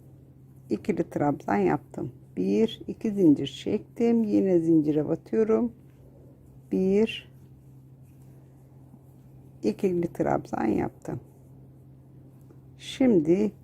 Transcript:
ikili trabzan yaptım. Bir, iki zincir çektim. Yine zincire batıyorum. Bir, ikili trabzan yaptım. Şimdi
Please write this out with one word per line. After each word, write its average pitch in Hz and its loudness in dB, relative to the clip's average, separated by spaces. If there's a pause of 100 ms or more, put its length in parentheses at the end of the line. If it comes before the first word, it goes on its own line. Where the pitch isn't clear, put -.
(720)
ikili 185 -4
trabzan 147 -2
yaptım. 151 -4 (240)
Bir, 202 -2
iki 214 -6
zincir 165 4
çektim. 233 -2
Yine 196 2
zincire 156 2
batıyorum. 220 0 (1000)
Bir, 196 0 (2250)
ikili 185 -2
trabzan - -2
yaptım. - -4 (1600)
Şimdi 196 2 (120)